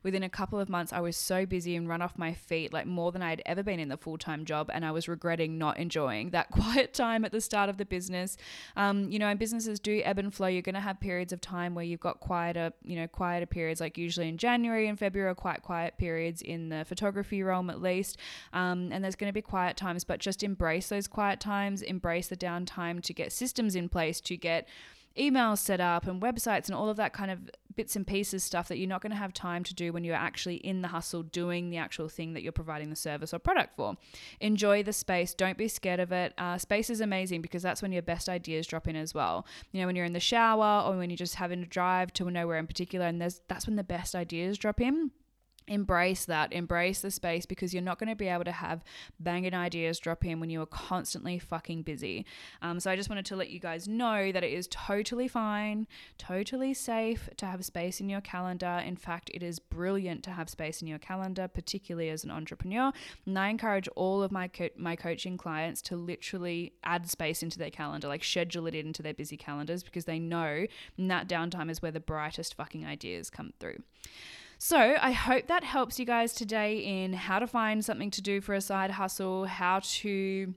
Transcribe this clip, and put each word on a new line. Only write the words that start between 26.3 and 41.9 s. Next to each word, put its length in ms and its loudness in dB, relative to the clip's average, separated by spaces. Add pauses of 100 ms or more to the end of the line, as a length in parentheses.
and 80 -2
all 140 2
of 60 0
that 160 0
kind 180 -4
of 100 -4 (360)
bits 200 -2
and 120 -2
pieces 340 0
stuff 280 -2
that 80 -2
you're 100 0
not 140 -2
gonna 140 -4
have 180 -4
time 300 -2
to 100 -6
do 180 -2
when 120 -2
you're 120 2
actually 400 0
in 260 -2
the 60 -2
hustle 360 -4
doing 460 0
the 80 -4
actual 300 -4
thing 260 -6
that 80 -4
you're 120 -6
providing 360 -2
the 60 -6
service 380 -4
or 60 -4
product 360 4
for. 220 0 (420)
Enjoy 420 6
the 120 0
space. 400 2
Don't 240 2
be 100 0
scared 320 0
of 140 2
it. 240 2
Uh, 200 -2
space 320 2
is 120 0
amazing 400 0
because 200 -4
that's 200 0
when 100 -2
your 100 2
best 280 -2
ideas 360 -2
drop 220 -4
in 80 -2
as 180 -4
well. 320 2 (260)
You 100 0
know, 60 2
when 100 0
you're 80 0
in 80 -2
the 80 0
shower 680 6
or 100 2
when 120 0
you're 80 -4
just 180 -4
having 280 -2
a 40 -8
drive 460 2